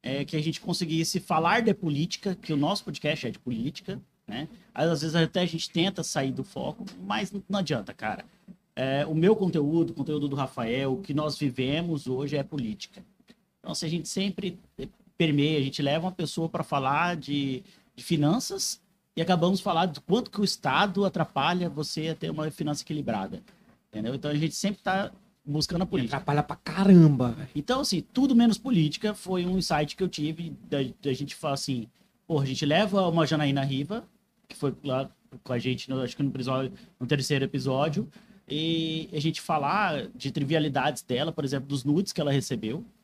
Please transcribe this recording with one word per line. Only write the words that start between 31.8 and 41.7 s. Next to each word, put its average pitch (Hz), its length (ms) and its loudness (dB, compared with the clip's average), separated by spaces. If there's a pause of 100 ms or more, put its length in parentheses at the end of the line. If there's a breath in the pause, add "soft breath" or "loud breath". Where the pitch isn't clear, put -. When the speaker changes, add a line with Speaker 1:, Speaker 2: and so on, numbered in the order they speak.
Speaker 1:
Porra, 143 180 2
a - 20 0
gente 131 180 -2
leva 185 440 4
uma 165 180 4
Janaína 139 380 2
Riva, 143 400 -4 (440)
que - 80 -20
foi 135 160 0 (120)
lá 131 260 -2 (320)
com 131 100 -6
a 123 60 0
gente, 127 320 -2
no, 131 100 -2
acho 123 160 -4
que 147 60 0
no 139 80 2
episódio, 131 420 -2 (260 loud breath)
no 123 80 -6
terceiro 139 380 2
episódio, 139 640 0 (400 soft breath)
e 160 640 -2
a 151 80 -2
gente 160 200 0
falar 156 760 0
de - 180 -6
trivialidades 143 680 0
dela, 123 300 -2
por 147 120 -4
exemplo, 135 240 -2
dos 135 160 -4